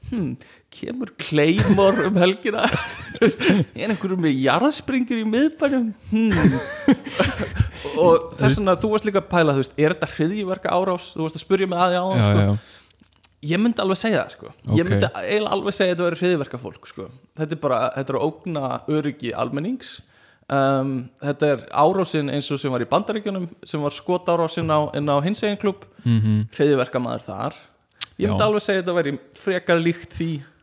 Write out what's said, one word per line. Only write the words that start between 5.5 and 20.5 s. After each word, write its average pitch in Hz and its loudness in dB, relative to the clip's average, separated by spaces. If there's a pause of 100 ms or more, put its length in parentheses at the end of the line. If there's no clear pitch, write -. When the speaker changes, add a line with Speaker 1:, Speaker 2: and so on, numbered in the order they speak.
Speaker 1:
Hmm. 175 4 (560)
<laughs> - - (800)
Og 165 4
þess 135 2
vegna, 190 2
þú 214 -2
varst 214 0
líka 196 0
að - -16
pæla, 165 4
þú 135 2
veist, - -8
"er 147 4
þetta 151 -4
hryðjuverka 185 -2
árás?" 180 -2 (100)
Þú 160 -4
varst 160 -6
að - -10
spyrja 190 0
mig 175 -2
að 180 4
því 180 0
áðan, 185 0
Speaker 2:
Já, 107 4
Speaker 1:
sko. 104 4
Speaker 2:
já, 101 4
já. 101 2 (880)
Speaker 1:
Ég 175 0
myndi 226 0
alveg 190 0
segja 214 0
það, - -4
sko. - -18 (180)
Ég 107 2
Speaker 2:
Ok. 180 -2
Speaker 1:
myndi 101 2 (120)
eiginlega 208 -2
alveg 196 -4
segja 185 0
að - 0
þetta 175 -2
væri 170 -4
hryðjuverka 165 -2
fólk, 117 -16
sko. - -14 (300)
Þetta 151 -6
er 160 -8
bara, 127 0 (160)
þetta 135 -6
er 139 -2
að 135 0
ógna 160 -6 (260)
öryggi 143 -2
almennings. 143 -6 (480)
Um, 135 0